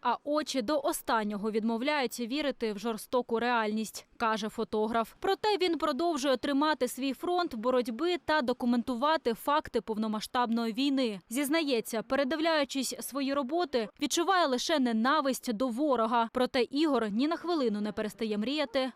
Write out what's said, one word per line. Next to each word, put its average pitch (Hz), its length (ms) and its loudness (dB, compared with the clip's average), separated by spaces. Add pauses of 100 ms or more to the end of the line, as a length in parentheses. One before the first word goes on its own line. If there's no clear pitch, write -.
а 240 220 0
очі 294 380 -2
до 285 180 0
останнього 214 720 -2
відмовляються 233 760 -2
вірити 247 480 -2
в 202 60 -8
жорстоку 226 600 -2
реальність, 220 680 -2 (100)
каже 220 320 -2
фотограф. 220 680 -2
Проте 392 380 0
він 339 200 0
продовжує 294 600 0
тримати 285 500 2
свій 254 260 -2
фронт 349 420 -2
боротьби 254 640 0
та 311 240 0
документувати 247 920 0
факти 285 480 -2
повномасштабної 226 920 -2
війни. 262 460 0 (100)
Зізнається, 262 720 0
передивляючись 277 960 0
свої 269 340 -4
роботи, 277 560 -2 (120)
відчуває 339 460 2
лише 269 320 0
ненависть 254 720 2
до 254 140 0
ворога. 233 680 2
Проте 254 280 2
Ігор 262 480 2
ні 233 180 0
на 330 100 0
хвилину 262 440 0
не 208 100 -4
перестає 214 460 -4
мріяти 262 580 -2